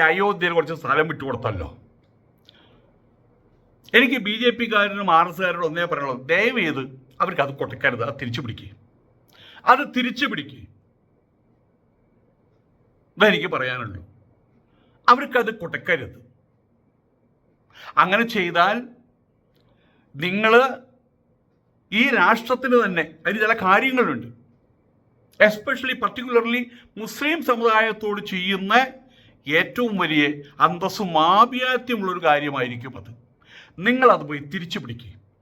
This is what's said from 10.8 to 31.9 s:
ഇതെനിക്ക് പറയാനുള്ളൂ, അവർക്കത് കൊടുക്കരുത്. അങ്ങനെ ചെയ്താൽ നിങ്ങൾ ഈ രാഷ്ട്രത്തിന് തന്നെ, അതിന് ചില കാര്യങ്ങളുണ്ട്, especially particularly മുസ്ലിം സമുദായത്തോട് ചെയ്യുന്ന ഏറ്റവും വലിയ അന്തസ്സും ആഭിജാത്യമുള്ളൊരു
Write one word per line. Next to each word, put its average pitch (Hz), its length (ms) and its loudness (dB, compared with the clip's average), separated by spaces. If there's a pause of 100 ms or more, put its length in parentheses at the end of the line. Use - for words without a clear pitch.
ഇതെനിക്ക് 180 380 4
പറയാനുള്ളൂ, 123 460 -6 (1040)
അവർക്കത് 240 500 2
കൊടുക്കരുത്. 165 600 -6 (1800)
അങ്ങനെ 196 220 2 (120)
ചെയ്താൽ 175 400 2 (1400)
നിങ്ങൾ 196 400 0 (1400)
ഈ 208 80 2 (160)
രാഷ്ട്രത്തിന് 240 640 2
തന്നെ, 185 220 0 (180)
അതിന് 185 220 -2
ചില 220 180 2
കാര്യങ്ങളുണ്ട്, 196 680 2 (1120)
especially 254 640 0
particularly 233 580 -2 (400)
മുസ്ലിം 294 380 -4 (100)
സമുദായത്തോട് 220 720 0 (120)
ചെയ്യുന്ന 190 400 -2 (760)
ഏറ്റവും 180 560 0
വലിയ 151 220 2 (420)
അന്തസ്സും 180 440 -4 (260)
ആഭിജാത്യമുള്ളൊരു 240 920 0